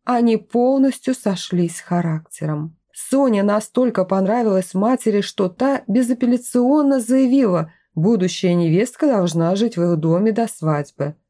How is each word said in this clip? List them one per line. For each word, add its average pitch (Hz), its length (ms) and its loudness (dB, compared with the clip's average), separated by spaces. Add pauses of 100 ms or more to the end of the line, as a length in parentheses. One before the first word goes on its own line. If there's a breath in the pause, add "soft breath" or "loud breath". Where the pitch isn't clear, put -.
Они 240 320 2
полностью 262 760 0
сошлись 175 680 -4
характером. 160 960 -6 (160)
Соня 254 500 0
настолько 214 600 0
понравилась 190 720 0
матери, 208 480 0
что 196 260 -4
та 254 400 -2
безапелляционно 247 1120 0
заявила: 240 720 2 (240 loud breath)
«Будущая 180 580 0
невестка 170 540 0
должна 175 480 2
жить 226 220 -2
в 170 60 0
их 175 140 2
доме 170 340 2
до 226 160 -2
свадьбы». 147 680 -6 (140)